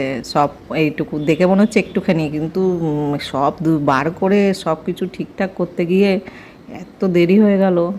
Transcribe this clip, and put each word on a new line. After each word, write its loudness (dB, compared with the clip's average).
সব 0
এইটুকু -2
দেখে 0
মনে 4
হচ্ছে 2
একটুখানি, 0
কিন্তু, -4
উম, -2
সব 0
দু-, 2
বার 2
করে 0
সব -4
কিছু -6
ঠিকঠাক -6
করতে -4
গিয়ে 4
এত -14
দেরি 4
হয়ে 4
গেল। 2